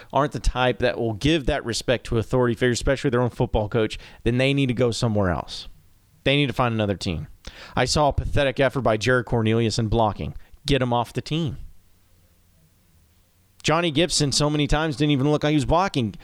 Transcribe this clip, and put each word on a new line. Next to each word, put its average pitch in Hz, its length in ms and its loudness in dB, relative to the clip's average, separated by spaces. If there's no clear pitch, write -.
aren't 139 200 0
the 131 80 -8
type 127 400 0
that 120 180 0
will 117 160 -2
give 143 320 0
that 147 180 -2
respect 117 440 -2
to 117 100 -2
authority 120 380 0
figures, 123 220 2
especially 139 340 0
their 120 100 2
own 120 80 0
football 113 400 -2
coach, 110 300 0
then 117 140 0
they 135 160 2
need 139 140 2
to 123 60 -2
go 120 160 2
somewhere 104 400 0
else. - 380 -6
They 135 120 4
need 143 120 2
to 117 60 -4
find 120 200 0
another 104 240 0
team. 78 300 -6
I 123 100 2
saw 147 240 2
a - 40 -2
pathetic 135 460 0
effort 131 220 2
by 110 160 2
Jared 120 300 2
Cornelius 113 500 2
in 113 120 0
blocking. 101 460 0
Get 135 160 2
him 123 100 0
off 120 220 0
the 123 80 -4
team. 151 360 -6
Johnny 165 300 0
Gibson 151 400 0
so 147 180 0
many 151 160 0
times 151 320 0
didn't 147 140 2
even 139 200 2
look 151 120 0
like 151 80 0
he 156 40 2
was 131 100 2
blocking. 143 580 0